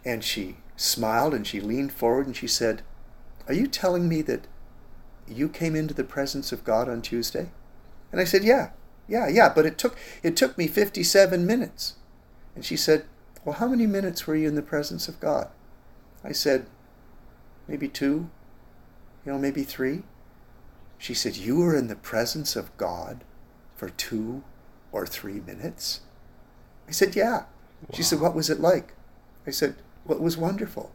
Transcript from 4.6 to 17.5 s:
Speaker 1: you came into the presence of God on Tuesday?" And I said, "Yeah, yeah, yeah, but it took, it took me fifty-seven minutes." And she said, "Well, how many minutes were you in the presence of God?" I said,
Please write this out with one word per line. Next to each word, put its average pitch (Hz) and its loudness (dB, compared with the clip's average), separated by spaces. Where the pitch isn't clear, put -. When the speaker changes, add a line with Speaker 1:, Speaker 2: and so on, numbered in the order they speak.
Speaker 1:
you 123 -4
came 160 -2
into 156 -2
the 135 -2
presence 139 -4
of 120 -6
God 120 2
on 117 -4
Tuesday?" - -4
And 175 -2
I 185 4
said, 190 6
"Yeah, 240 6
yeah, 214 0
yeah, 180 8
but 156 6
it 165 0
took, - 0
it 170 2
took 262 2
me 165 0
fifty-seven 185 6
minutes." - -2
And - -12
she 160 -4
said, 156 4
"Well, 147 -2
how 233 0
many 240 4
minutes 196 0
were 156 0
you 156 2
in 151 0
the 147 0
presence 147 -4
of 165 -14
God?" - 0
I 123 -10
said, 131 2